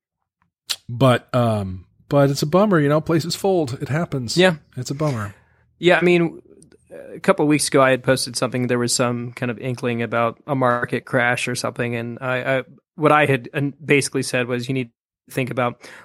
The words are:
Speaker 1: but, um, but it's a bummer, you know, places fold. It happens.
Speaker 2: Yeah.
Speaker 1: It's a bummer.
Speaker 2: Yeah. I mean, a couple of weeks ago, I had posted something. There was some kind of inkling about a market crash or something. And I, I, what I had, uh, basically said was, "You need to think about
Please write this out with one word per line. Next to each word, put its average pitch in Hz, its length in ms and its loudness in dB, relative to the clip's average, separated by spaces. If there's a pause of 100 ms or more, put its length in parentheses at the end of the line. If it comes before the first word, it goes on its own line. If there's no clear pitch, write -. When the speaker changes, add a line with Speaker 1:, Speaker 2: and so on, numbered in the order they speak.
(880)
Speaker 1:
but, 120 460 0
um, 104 520 -2 (240)
but 143 200 4
it's 139 120 -2
a 156 60 0
bummer, 185 320 4
you 143 100 2
know, 151 120 2
places 165 340 -2
fold. 170 460 0
It 143 80 -8
happens. 135 480 -4
Speaker 2:
Yeah. 180 180 4 (200)
Speaker 1:
It's 127 160 -8
a 139 40 -4
bummer. 123 380 -4 (440)
Speaker 2:
Yeah. 165 220 4
I - 20 2
mean, 175 400 2 (720)
a - 60 -16
couple 185 260 2
of 147 40 4
weeks 147 200 2
ago, 139 120 6
I 131 100 6
had 127 120 2
posted 131 320 0
something. 123 320 -2
There 123 120 0
was 120 140 -2
some 120 400 -2
kind 120 180 -6
of 104 80 -10
inkling 120 420 -4
about 117 460 -2
a 147 80 -2
market 123 500 0
crash 123 420 0
or 123 80 -4
something. 120 400 -4
And 117 240 -8
I, 131 400 -2
I, 127 40 -6 (320)
what 151 160 2
I 151 140 4
had, 131 280 -2
uh, 151 80 -4 (220)
basically 143 400 2
said 123 240 -4
was, 123 200 -6
"You 135 60 -4
need 127 160 -4 (380)
to - 80 -20
think 135 160 -4
about 123 360 -4 (180)